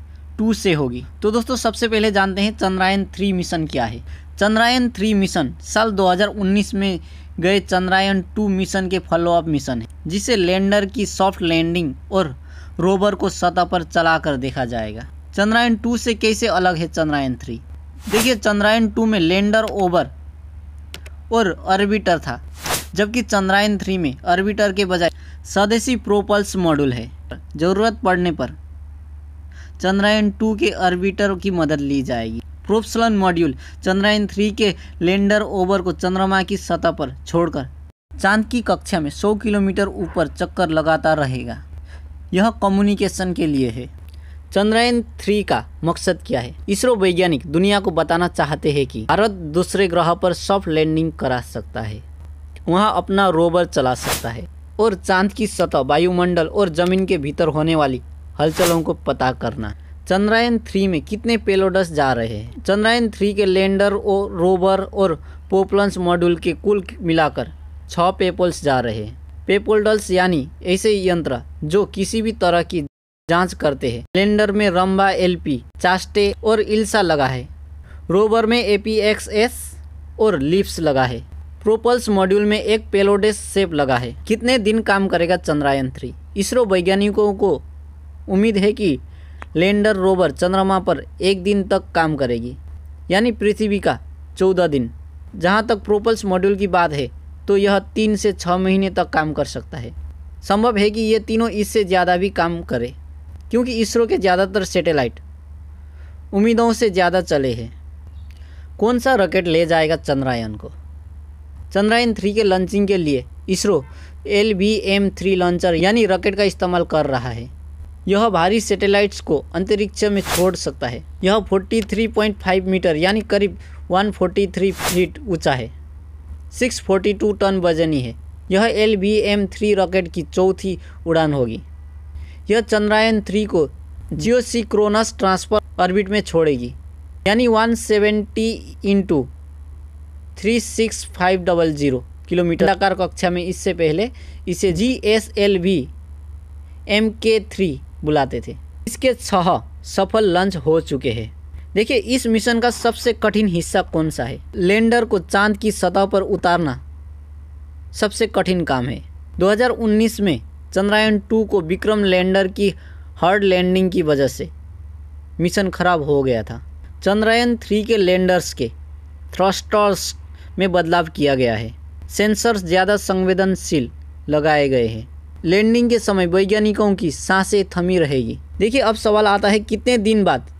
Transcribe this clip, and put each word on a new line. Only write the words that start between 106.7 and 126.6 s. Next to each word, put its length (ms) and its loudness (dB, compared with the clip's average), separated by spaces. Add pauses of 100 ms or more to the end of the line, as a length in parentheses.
से 180 2
ज़्यादा 320 4
चले 300 0
हैं। 200 -8 (1080)
कौन 200 2
सा 160 2
रॉकेट 320 2
ले 200 4
जाएगा 320 4
चंद्रयान 560 -2
को? 160 -12 (1000)
चंद्रयान 420 2
थ्री 200 -2
के 80 2
launching 460 2
के 80 2
लिए 280 0 (240)
इसरो 360 2 (440)
एलवीएम 800 2
three 240 0
launcher 400 2
यानी 320 4
रॉकेट 300 0
का 80 4
इस्तेमाल 400 0
कर 220 0
रहा 240 -2
है। 180 -10 (600)
यह 200 4
भारी 320 4
सैटेलाइट्स 600 2
को 180 0 (160)
अंतरिक्ष 500 -2
में 180 2
छोड़ 340 2
सकता 320 -6
है। 140 -8 (220)
यह 160 4
फ़ोर्टी 420 0
थ्री 260 -2
पॉइंट 300 0
फ़ाइव 300 0
मीटर 280 2
यानी 260 2
करीब 360 0 (320)
one 200 2
forty 380 0
three 240 0
feet 480 -2
ऊंचा 320 0
है। 180 -4 (800)
six 280 -2